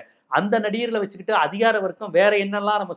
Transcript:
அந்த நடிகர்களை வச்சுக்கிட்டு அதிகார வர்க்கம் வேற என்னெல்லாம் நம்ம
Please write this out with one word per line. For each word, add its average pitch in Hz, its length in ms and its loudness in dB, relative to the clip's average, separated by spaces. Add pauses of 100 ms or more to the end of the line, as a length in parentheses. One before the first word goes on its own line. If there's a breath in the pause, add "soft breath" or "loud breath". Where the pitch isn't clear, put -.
(280 soft breath)
அந்த 202 320 0
நடிகர்களை 220 400 -2
வச்சுக்கிட்டு 202 340 -6
அதிகார 202 460 2
வர்க்கம் 196 320 -6
வேற 202 260 4
என்னெல்லாம் 202 440 -2
நம்ம 175 160 -8